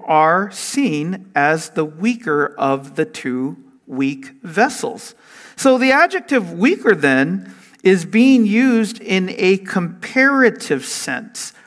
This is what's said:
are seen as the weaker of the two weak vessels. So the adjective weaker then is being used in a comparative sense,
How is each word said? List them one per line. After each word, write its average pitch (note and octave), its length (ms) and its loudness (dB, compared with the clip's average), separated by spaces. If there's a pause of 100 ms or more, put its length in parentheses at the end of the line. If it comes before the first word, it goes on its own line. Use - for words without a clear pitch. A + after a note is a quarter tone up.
are E3 460 2
seen F#3 840 -4
as D3+ 360 0
the D#3+ 140 -2
weaker D#3 720 -4
of C3+ 380 -2
the D#3 100 -2
two C3 520 -6 (300)
weak C3+ 560 -6
vessels. F#3 720 -4 (400)
So C4 240 2
the C4 120 2
adjective C4+ 600 0
weaker A3+ 400 2
then D3 600 0 (300)
is F#3 220 4
being A#3+ 400 4
used A3+ 560 2
in F#3+ 340 -2
a F#3+ 220 2
comparative G3+ 1300 -2
sense, - 680 -10 (160)